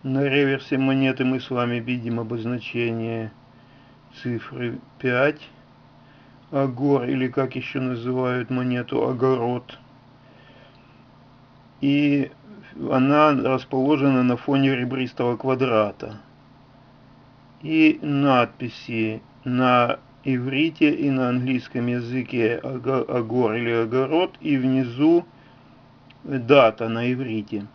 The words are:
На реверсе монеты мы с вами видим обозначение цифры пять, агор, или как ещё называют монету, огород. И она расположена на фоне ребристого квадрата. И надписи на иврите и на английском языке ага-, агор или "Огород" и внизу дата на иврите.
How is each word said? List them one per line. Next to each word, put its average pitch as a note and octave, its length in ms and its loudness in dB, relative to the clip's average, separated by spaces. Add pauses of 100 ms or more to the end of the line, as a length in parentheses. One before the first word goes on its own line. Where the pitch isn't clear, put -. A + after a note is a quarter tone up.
На C3+ 200 -2
реверсе C#3 560 0
монеты C3+ 460 2
мы B2+ 160 0
с - 100 -14
вами A#2+ 300 -2
видим A#2 400 -4
обозначение A2+ 1120 -6 (880)
цифры A#2+ 560 -8 (220)
пять, B2+ 400 0 (1120)
агор, C#3 560 0
или C3 180 0
как B2+ 300 -2
ещё - 240 -6
называют B2 680 -2
монету, B2+ 600 -2
огород. B2 720 -2 (2000)
И C#3+ 500 2 (580)
она C#3+ 440 4
расположена C3 920 2
на B2 140 2
фоне C3+ 400 2
ребристого B2 600 -2
квадрата. A2+ 840 -2 (1400)
И D#3 380 4
надписи A#2+ 1200 0 (200)
на B2 560 2 (240)
иврите C#3+ 720 0
и C#3+ 160 -2
на C3 200 0
английском B2 580 -2
языке A#2+ 720 -2
ага-, B2+ 460 -4
агор A#2 460 0
или A#2 180 -2
"Огород" C3 680 0
и D3 160 0
внизу C3 680 2 (960)
дата A#2+ 680 4
на A#2 240 -2
иврите. A2 640 -6